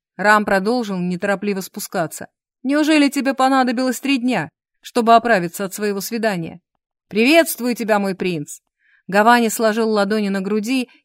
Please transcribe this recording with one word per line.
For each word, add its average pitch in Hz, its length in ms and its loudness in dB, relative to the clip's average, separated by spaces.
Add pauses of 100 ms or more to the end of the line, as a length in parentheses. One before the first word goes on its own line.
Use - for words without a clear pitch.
(160)
Рам 208 280 4
продолжил 202 540 -2
неторопливо 190 640 -4
спускаться. - 680 -8 (340)
«Неужели 285 460 2
тебе 277 240 -2
понадобилось 254 680 0
три 277 180 0
дня, 226 320 -2 (300)
чтобы 233 340 2
оправиться 202 500 2
от 185 80 -8
своего 202 280 -4
свидания?» 190 600 -6 (480)
«Приветствую 247 640 2
тебя, 214 240 0
мой 196 160 -2
принц!» 175 460 -6 (460)
Гавани 220 420 4
сложил 220 420 0
ладони 208 380 0
на 196 140 -2
груди 220 460 -2 (160)